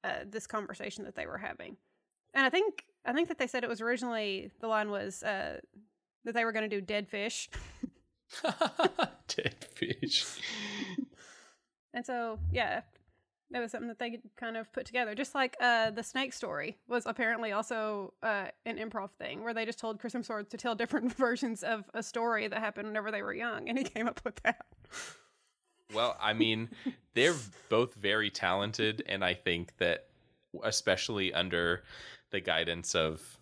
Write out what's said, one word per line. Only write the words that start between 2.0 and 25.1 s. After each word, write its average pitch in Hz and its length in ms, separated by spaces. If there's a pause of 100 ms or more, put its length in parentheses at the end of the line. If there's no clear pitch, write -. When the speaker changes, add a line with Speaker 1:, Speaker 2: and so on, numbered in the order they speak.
Speaker 1:
And 269 120
I 254 40
think, 381 340 (220)
I 247 80
think 330 160
that 330 80
they 254 100
said 247 160
it - 60
was 220 120
originally, 226 760
the 226 80
line 214 220
was, 202 340
uh, 196 360 (680)
that 233 80
they 233 120
were 226 60
gonna 214 160
do 202 140
dead 208 260
fish. 214 480
<laughs> - 40 (840)
Speaker 2:
<laughs> - 0 (840)
Dead - 280 (200)
fish. - 500 (1700)
Speaker 1:
And 240 120
so, 233 340 (120)
yeah, 233 300 (680)
that 247 80
was 233 120
something 233 180
that 220 100
they 240 200 (180)
kind 226 180
of 220 160
put - 140
together. 233 280
Just 254 220
like, 262 240
uh, 226 320
the 214 120
snake 262 280
story - 460 (100)
was 240 180
apparently 226 460
also, 214 600 (100)
uh, 202 220 (200)
an 233 120
improv 214 320 (100)
thing 143 240
where 233 100
they 226 120
just 226 140
told 220 200
Chris 233 140
Hemsworth 220 360
to 233 80
tell 240 180
different 226 380
<laughs> - 40
versions 240 460
of 214 200 (100)
a 226 80
story 226 460
that 214 120
happened 214 280
whenever 214 240
they 202 100
were 202 120
young, 208 340
and 233 100
he 269 60
came 233 240
up - 160
with - 200
that. - 220 (1300)